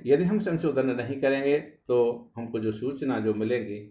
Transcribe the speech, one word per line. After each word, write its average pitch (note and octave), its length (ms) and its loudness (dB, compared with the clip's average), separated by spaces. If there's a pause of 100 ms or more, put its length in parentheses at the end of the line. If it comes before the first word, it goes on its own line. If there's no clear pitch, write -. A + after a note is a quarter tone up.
यदि C#3+ 180 4
हम G#3 160 2
संशोधन D#3 520 0
नहीं C3 300 -4
करेंगे C#3 380 2
तो A#2+ 760 0
हमको A#2 240 -6
जो A2 140 -2
सूचना B2+ 460 -4
जो G#2+ 140 0
मिलेंगी G#2+ 460 -2 (120)